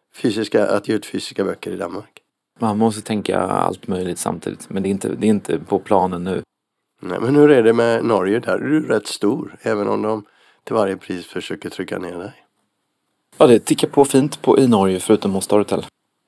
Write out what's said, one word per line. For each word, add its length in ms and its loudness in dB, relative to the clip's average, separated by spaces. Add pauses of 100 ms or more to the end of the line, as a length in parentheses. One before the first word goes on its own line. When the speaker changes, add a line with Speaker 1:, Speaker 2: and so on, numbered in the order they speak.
(140)
Speaker 1:
Fysiska, 540 0
att 200 -2
ge 80 0
ut 100 -6
fysiska 380 -6
böcker 280 -6
i 60 -8
Danmark. 440 -12 (380)
Speaker 2:
Man 180 -2
måste 240 0
tänka 380 -4
allt 480 -4
möjligt 320 -6
samtidigt, 500 -8
men 140 -6
det 60 -2
är 20 0
inte, 240 -4
det 120 -2
är 20 4
inte 300 -2
på 200 -2
planen 440 0
nu. 200 -4 (580)
Speaker 1:
Nej, 180 -8
men 160 0
hur 160 8
är 120 6
det 100 6
med 320 2
Norge? 340 2
Där 140 -2
är 60 -2 (100)
du 180 0
rätt 200 -2
stor, 540 -4
även 260 -2
om 140 -2
de 240 -4 (380)
till 120 -6
varje 220 0
pris 280 -10
försöker 440 -10
trycka 300 -10
ner 180 -10
dig. 160 -12 (1040)
Speaker 2:
Ja, 100 8
det 120 8
tickar 280 -2
på 180 4
fint 360 0
på, 180 4
i 80 6
Norge, 320 4
förutom 340 2
hos 120 -4
Storytel. 400 0 (420)